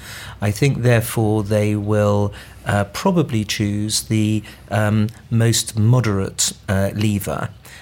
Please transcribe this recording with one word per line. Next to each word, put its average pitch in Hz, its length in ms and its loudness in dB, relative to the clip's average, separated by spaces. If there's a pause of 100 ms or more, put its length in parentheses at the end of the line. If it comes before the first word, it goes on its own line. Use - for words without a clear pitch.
(400)
I 104 120 0
think, 139 260 0
therefore, 113 680 2
they 104 320 0
will, 104 560 2 (340)
uh, 101 200 2
probably 139 580 0
choose 104 600 -2
the, 107 400 0 (280)
um, 107 380 2 (200)
most 113 480 0
moderate, 110 760 2 (160)
uh, 98 240 0
Leaver, 101 560 -2 (320)